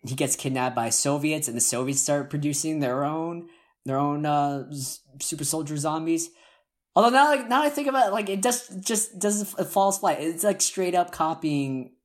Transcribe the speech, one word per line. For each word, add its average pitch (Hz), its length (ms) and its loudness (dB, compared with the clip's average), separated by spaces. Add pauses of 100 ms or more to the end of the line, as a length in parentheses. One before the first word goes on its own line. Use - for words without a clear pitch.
He 131 100 -6
gets 135 200 0
kidnapped 127 400 -2
by 117 140 0
Soviets, 147 580 0
and 117 80 -6
the 117 60 0
Soviets 131 400 0
start 143 280 0
producing 147 520 -2
their 131 220 0
own, 165 440 -4 (380)
their 135 120 -2
own, 147 280 0
uh, 143 440 0
s-, 139 300 -10 (220)
super 151 240 -6
soldier 151 320 -4
zombies. 160 520 -2 (680)
Although 220 140 8
now, 277 200 6
like, 254 200 0
now 269 140 4
I 294 60 4
think 285 180 -2
about 262 220 4
it, - 20 0
like, 208 180 -2
it 196 140 -2
just, 240 380 -2
just 208 360 -2
doesn't, 208 400 -2
it 175 100 -2
falls 196 320 2
flat. 165 220 0
It's, 165 220 -2
like, 151 180 2
straight 180 320 0
up 175 180 2
copying 143 800 -2 (120)